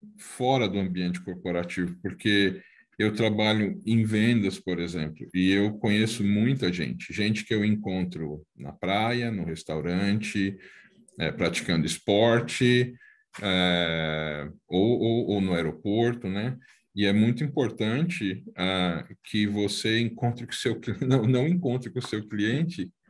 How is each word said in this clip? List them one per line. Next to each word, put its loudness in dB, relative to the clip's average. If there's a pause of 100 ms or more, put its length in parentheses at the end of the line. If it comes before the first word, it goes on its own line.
(160)
fora 0
do -2
ambiente -2
corporativo, -4
porque 0 (360)
eu 2
trabalho 2
em 4
vendas, 2
por -4
exemplo, -6
e 4
eu 2
conheço 0
muita 2
gente, -6
gente 0
que -2
eu 2
encontro -2 (120)
na -12
praia, -2
no -4
restaurante, -2 (600)
é, 0
praticando 0
esporte, 2 (480)
é, 0 (180)
ou, 4
ou, 2
ou 2
no 2
aeroporto, 0
né? -4 (340)
E 2
é 4
muito 4
importante, -2 (140)
ah, 0 (160)
que 0
você 0
encontre -2
com -12
o -8
seu -2
cli-, -6
<laughs> -2
não, 4
não 2
encontre 0
com -6
o -10
seu -6
cliente, -2 (200)